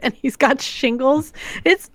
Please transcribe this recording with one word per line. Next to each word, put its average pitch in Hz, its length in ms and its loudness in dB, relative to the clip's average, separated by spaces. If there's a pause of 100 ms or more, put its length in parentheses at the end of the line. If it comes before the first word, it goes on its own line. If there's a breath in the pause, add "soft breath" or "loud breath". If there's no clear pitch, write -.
and 254 100 -2
he's - 220 -6
got 269 260 2
shingles? 262 720 0 (320 loud breath)
It's 370 300 2